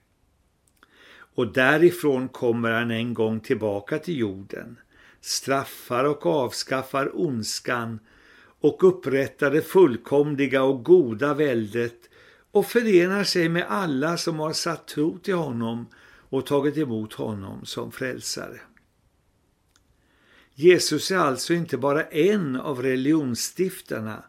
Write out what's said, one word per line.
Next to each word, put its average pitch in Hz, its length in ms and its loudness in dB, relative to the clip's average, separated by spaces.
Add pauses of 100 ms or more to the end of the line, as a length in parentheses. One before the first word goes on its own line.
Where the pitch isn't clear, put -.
(1400)
Och 110 140 -2
därifrån 143 760 4
kommer 117 420 0
han 117 200 0
en 117 240 -4
gång 110 260 0
tillbaka 107 580 -2
till 151 200 -8
jorden, 101 580 -6 (440)
straffar - 840 -4
och 147 220 0
avskaffar 135 920 -2
ondskan 117 800 -4 (600)
och 147 240 2
upprättar 139 680 2
det 151 120 2
fullkomliga 139 1000 4
och 131 220 2
goda 143 500 4
väldet 117 640 -2 (540)
och 202 160 2
förenar 196 580 4
sig 170 240 2
med 170 200 -2
alla 170 480 -2
som 165 220 -4
har 156 140 -4
satt 156 360 -6
tro 170 300 -2
till 190 160 -4
honom 117 520 -4 (420)
och 131 180 -4
tagit 143 300 0
emot 110 360 -4
honom 107 520 -10
som 117 280 -10
frälsare. - 680 -10 (1900)
Jesus 156 560 4
är 190 60 0
alltså 147 380 0
inte 165 220 -2
bara 143 260 0
en 165 540 0
av 127 260 -6
religionsstiftarna, 131 1500 -2